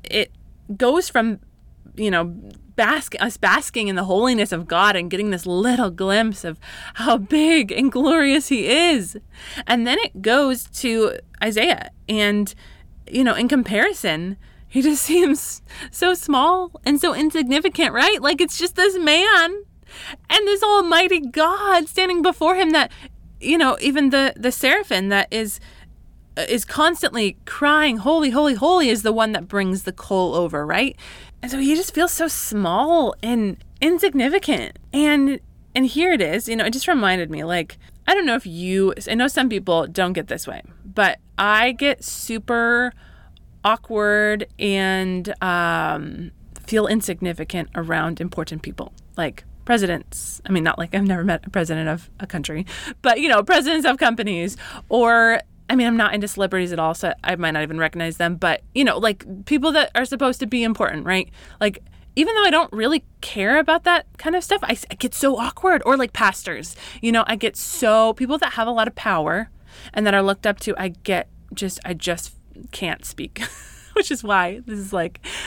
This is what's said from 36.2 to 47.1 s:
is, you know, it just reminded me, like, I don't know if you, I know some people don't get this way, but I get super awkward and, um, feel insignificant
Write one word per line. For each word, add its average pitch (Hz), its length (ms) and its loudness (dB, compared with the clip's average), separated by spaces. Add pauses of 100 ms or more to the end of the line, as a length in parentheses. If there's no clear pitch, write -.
is, 180 280 -2
you 226 60 -4
know, 220 100 -2
it 220 80 -2
just 262 140 -6
reminded 185 440 0
me, 151 140 -8
like, 170 340 -4 (280)
I 370 80 4
don't 381 120 2
know 240 80 0
if 247 120 -4
you, 185 480 0 (140)
I 220 60 -2
know 240 120 2
some 262 220 0
people 190 380 0
don't 180 260 -2
get 175 160 -6
this - 180 -8
way, - 160 -12 (220)
but 196 340 0 (200)
I 214 340 2
get 277 320 -2
super 233 880 -2 (720)
awkward 208 800 0 (120)
and, 190 840 -2
um, 170 880 -2 (360)
feel 214 200 0
insignificant 175 880 -4